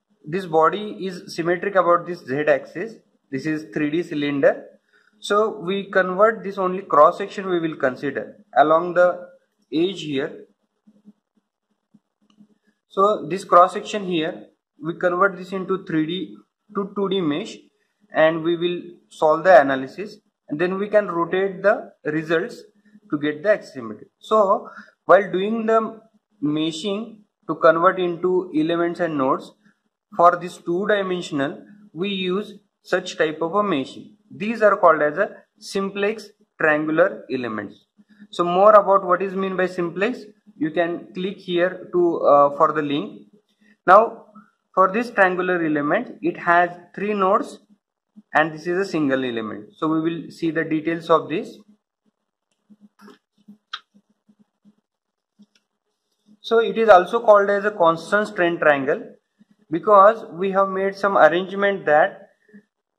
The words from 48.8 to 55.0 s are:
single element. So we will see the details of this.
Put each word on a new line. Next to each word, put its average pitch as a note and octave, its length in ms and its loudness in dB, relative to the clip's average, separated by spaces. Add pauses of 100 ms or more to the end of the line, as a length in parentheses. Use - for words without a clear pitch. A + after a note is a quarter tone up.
single C3+ 400 -2
element. A2 520 -8
So D#3+ 120 -4
we D#3+ 120 0
will E3 300 -6
see E3 200 -6
the D#3 140 -4
details D#3+ 440 -4
of D3+ 200 4
this. F#3 280 -8 (4000)